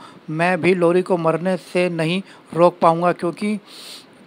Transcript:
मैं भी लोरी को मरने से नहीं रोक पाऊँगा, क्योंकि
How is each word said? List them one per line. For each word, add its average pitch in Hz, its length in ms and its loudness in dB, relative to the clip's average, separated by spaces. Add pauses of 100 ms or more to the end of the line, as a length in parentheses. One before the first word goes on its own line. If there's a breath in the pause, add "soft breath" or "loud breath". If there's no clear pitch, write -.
(300 loud breath)
मैं 170 320 -2
भी 175 120 2
लोरी 175 280 2
को 180 160 -2
मरने 165 400 -2
से 180 320 -2
नहीं 170 320 -2 (320 loud breath)
रोक 170 280 4
पाऊँगा, 170 300 2
क्योंकि 185 480 -4 (680 loud breath)